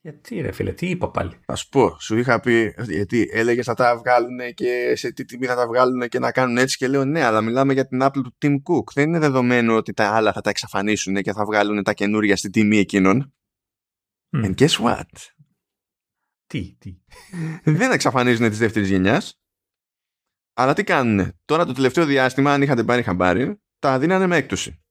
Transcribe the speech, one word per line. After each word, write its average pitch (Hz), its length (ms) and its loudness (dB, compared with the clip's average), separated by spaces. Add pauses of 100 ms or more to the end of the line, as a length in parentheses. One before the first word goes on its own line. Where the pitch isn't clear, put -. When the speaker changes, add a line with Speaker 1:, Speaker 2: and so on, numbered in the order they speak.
Speaker 1:
Γιατί, 170 400 -12
ρε 131 120 -6
φίλε, 98 200 -4
τι 175 160 -8
είπα 180 220 -4
πάλι; - 340 -6
Speaker 2:
Θα - 100 -6
σου - 140 -10
πω, 113 320 2
σου 110 180 -4
είχα 120 220 2
πει, 113 380 0
γιατί 101 540 -2
έλεγες 120 340 0
θα 123 80 -4
τα 120 240 2
βγάλουνε 123 540 0
και 123 440 -2
σε 120 160 -8
τι 131 120 -12
τιμή 123 220 -8
θα 123 80 -2
τα 123 120 0
βγάλουνε 123 420 0
και 127 100 -4
να 123 140 -2
κάνουν 127 260 0
έτσι, 131 180 0
και 127 120 -2
λέω, 139 160 0
«Ναι, 151 180 -2
αλλά 110 180 2
μιλάμε 131 320 0
για 135 140 0
την 131 160 -2
Apple 135 80 2 (120)
του 135 200 -10
Tim 147 120 2
Cook. 139 400 -2
Δεν 143 140 2
είναι 170 100 0
δεδομένο 123 580 2
ότι 110 160 -2
τα 101 180 0
άλλα 107 220 2
θα 107 80 -6
τα 104 100 -2
εξαφανίσουνε 101 680 -4
και 98 120 -4
θα 104 120 -4
βγάλουνε 104 380 0
τα 104 100 0
καινούρια 104 440 0
στην 98 140 -8
τιμή 107 280 4
εκείνων». 98 560 2 (1000)
Speaker 1:
Μμ. 127 120 -2
Speaker 2:
And 95 100 -2
guess 131 140 4 (160)
what? - 200 -2 (1400)
Speaker 1:
Τι, 95 320 -10
τι; 98 180 -18 (680)
Speaker 2:
Δεν 196 280 2
εξαφανίζουνε 123 560 2
τις 107 100 -2
δεύτερης 107 300 0
γενιάς. 98 520 0 (1120)
Αλλά 127 180 2
τι 202 120 0
κάνουνε; 104 480 2 (120)
Τώρα 160 200 0
το 135 80 -6
τελευταίο 131 320 2
διάστημα, 139 480 2
αν 139 100 2
είχατε 131 220 2
πάρει 120 180 0
χαμπάρι, 92 580 0 (180)
τα 131 200 0
δίνανε 185 280 0
με 175 100 0
έκπτωση. - 540 -6